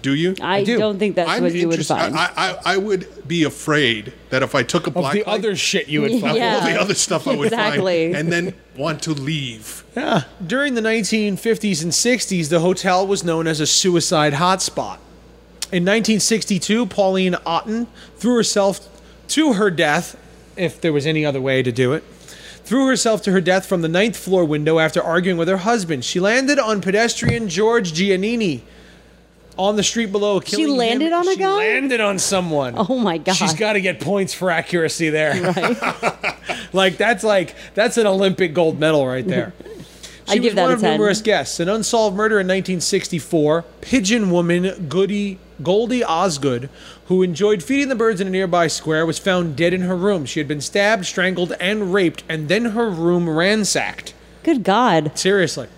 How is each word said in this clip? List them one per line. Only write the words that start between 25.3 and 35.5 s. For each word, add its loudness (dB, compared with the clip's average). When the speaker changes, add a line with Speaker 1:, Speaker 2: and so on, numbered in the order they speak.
Speaker 3:
with 0
her 2
husband. -2
She -4
landed 2
on 0
pedestrian 0
George 0
Giannini 0
on 0
the 0
street -2
below, 0
Speaker 2:
She -6
Speaker 3:
killing 2
him. 2
Speaker 2:
landed 0
on 0
a 2
Speaker 3:
She 0
Speaker 2:
guy? 0
Speaker 3:
landed 0
on 0
someone. -2
Speaker 2:
Oh 0
my 0
God. -2
Speaker 3:
She's 0
gotta 0
get -2
points -2
for -2
accuracy 0
there. 0
Speaker 2:
Right. 0